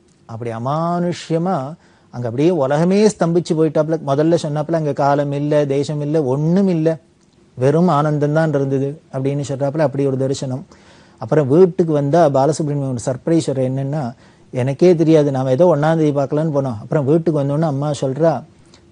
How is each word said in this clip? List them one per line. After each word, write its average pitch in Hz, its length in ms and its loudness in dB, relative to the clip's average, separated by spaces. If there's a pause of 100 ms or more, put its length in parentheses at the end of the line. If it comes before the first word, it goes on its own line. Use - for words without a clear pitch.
(260)
அப்படி 117 240 -10
அமானுஷ்யமா 165 1200 -2 (360)
அங்க 120 180 -8
அப்படியே 139 220 0
உலகமே 170 560 2
ஸ்தம்பிச்சு 175 460 0
போயிட்டாப்புல. 156 540 0
முதல்ல 151 360 2
சொன்னாப்புல, 151 300 -4
"அங்க 156 200 -2
காலம் 143 400 0
இல்ல, 147 340 0
தேசம் 143 340 -2
இல்ல, 147 220 -2
ஒண்ணும் 160 460 2
இல்ல, 160 280 0 (580)
வெறும் 147 340 2
ஆனந்தம் 147 440 0
தான் 160 160 2
இருந்தது" 139 520 -2 (120)
அப்படின்னு 139 360 -4
சொல்றாப்புல. 139 300 -4
அப்படி 143 280 0
ஒரு 131 100 -2
தரிசனம். 135 500 -4 (520)
அப்புறம் 131 300 0
வீட்டுக்கு 170 440 4
வந்தா 147 360 4
பாலசுப்ரமணியம் 143 600 0
ஒரு 127 160 -6
surprise 160 420 -2
வர 131 220 -2
என்னன்னா, 135 440 -4 (380)
எனக்கே 139 440 2
தெரியாது, 156 360 4
நாம 131 200 0
ஏதோ 156 260 4
ஒண்ணாம் 156 200 2
தேதி 147 220 0
பார்க்கலான்னு 147 320 -2
போனோம். 135 300 -2
அப்புறம் 139 240 -2
வீட்டுக்கு 151 400 0
வந்தோடனே 143 160 -2
அம்மா 147 300 -2 (100)
சொல்றா, 139 420 0 (500)